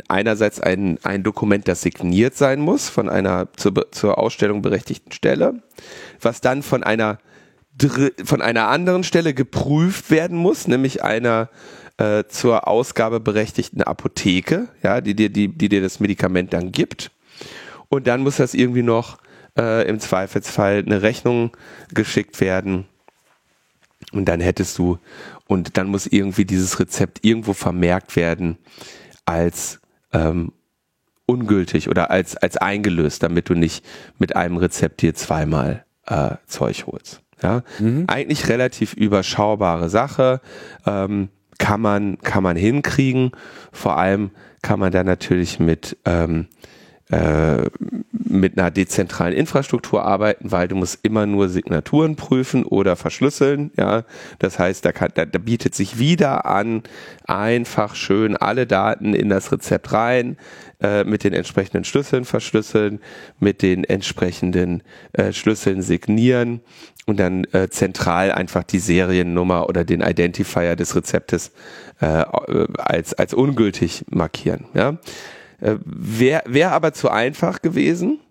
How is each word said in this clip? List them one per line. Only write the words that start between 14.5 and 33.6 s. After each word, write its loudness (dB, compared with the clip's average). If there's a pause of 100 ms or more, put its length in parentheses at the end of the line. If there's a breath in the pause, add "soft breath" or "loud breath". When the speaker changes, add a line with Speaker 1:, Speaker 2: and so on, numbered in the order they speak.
Speaker 1:
ja, 2
die -2
dir, 4
die, 0
die -2
dir 4
das -4
Medikament 0
dann -4
gibt. -4 (760 loud breath)
Und 0
dann 2
muss 0
das 0
irgendwie 2
noch, 0 (400 soft breath)
äh, 2
im -2
Zweifelsfall 0
eine 2
Rechnung 0 (380 loud breath)
geschickt -2
werden. 0 (1300)
Und -2
dann 0
hättest 0
du, 0 (480 loud breath)
und 0
dann 0
muss -2
irgendwie 2
dieses 0
Rezept -4
irgendwo 2
vermerkt 0
werden 0 (680 loud breath)
als, -2 (340)
ähm, 0 (760)
ungültig 2
oder 2
als, 0
als 0
eingelöst, 0
damit 0
du 2
nicht 0 (360 loud breath)